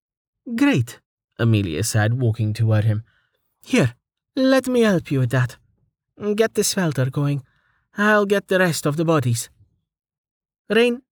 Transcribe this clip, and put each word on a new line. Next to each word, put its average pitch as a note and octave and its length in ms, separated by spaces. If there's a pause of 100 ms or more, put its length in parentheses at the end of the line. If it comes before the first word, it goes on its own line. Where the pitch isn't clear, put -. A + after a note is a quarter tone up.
(560)
"Great," A#3 440 (380)
Amelia G2 440
said, A2 320
walking A2 400
toward A2 300
him. G#2+ 200 (580)
"Here, E3+ 320 (400)
let C4 320
me B3 140
help G3+ 300
you C3+ 100
with B2 100
that. B2+ 280 (760)
Get A3 200
the G#3 100
smelter C#3+ 460
going. C#3+ 340 (520)
I'll G#3 300
get G3 220
the F#3 100
rest F3 280
of D3 100
the E3 80
bodies. C3 460 (1200)
Rain, A#3+ 320 (140)